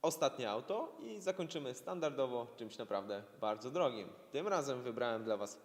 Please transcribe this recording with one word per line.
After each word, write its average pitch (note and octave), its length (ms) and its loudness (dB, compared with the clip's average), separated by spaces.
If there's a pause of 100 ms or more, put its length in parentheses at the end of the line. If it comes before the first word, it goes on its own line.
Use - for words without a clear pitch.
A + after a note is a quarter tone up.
ostatnie C#3 480 2
auto F#3+ 500 0
i A3 220 -8
zakończymy E3+ 520 -2
standardowo C3+ 720 0 (100)
czymś A2 200 -8
naprawdę G2+ 460 -2 (180)
bardzo A2 300 0
drogim. B2+ 360 2 (240)
Tym D#3+ 160 0
razem C#3 360 2
wybrałem A#2 400 0
dla A2 140 2
Was G2+ 280 -6